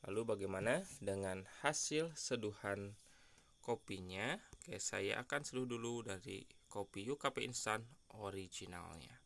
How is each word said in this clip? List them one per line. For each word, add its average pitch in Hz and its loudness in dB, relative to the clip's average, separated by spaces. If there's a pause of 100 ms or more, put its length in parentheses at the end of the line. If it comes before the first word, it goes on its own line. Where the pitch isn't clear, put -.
Lalu 110 2
bagaimana 101 4 (160)
dengan 98 2 (160)
hasil 151 4
seduhan 101 0 (720)
kopinya? 98 0 (240)
Oke, - -6
saya 101 2
akan 147 0
seduh 127 0
dulu 120 0
dari 95 -4 (240)
kopi 101 -2
U 135 2
K 143 2
P - 0
Instan 113 2 (320)
originalnya. 90 -6 (120)